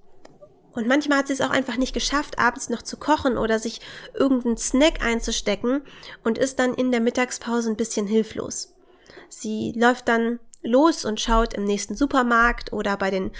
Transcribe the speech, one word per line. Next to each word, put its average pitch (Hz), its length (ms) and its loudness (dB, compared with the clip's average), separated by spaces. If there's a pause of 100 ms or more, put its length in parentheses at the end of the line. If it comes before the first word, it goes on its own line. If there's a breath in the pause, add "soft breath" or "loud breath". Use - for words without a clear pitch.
(720)
Und 233 120 -4
manchmal 285 340 2
hat 277 80 -2
sie 277 60 0
es 262 80 -2
auch - 100 -2
einfach 254 260 0
nicht 254 160 -2
geschafft, 277 460 -4
abends 240 280 0
noch 233 140 -4
zu - 160 -8
kochen 285 400 0
oder 220 200 0
sich 226 220 -6 (360 loud breath)
irgendeinen 240 420 2
Snack 302 440 4
einzustecken 233 800 -2 (440 loud breath)
und 226 120 0
ist - 220 0
dann 254 140 2
in 254 180 0
der 233 80 2
Mittagspause 233 720 -2
ein 214 80 -2
bisschen 220 280 -2
hilflos. - 680 -2 (540 loud breath)
Sie 220 480 -4
läuft 240 320 4
dann 233 320 0 (220)
los 277 420 4
und 214 160 -4
schaut 226 320 2
im 202 100 -6
nächsten 202 320 -2
Supermarkt 240 760 2
oder 202 240 -2
bei 196 140 -2
den 196 280 -2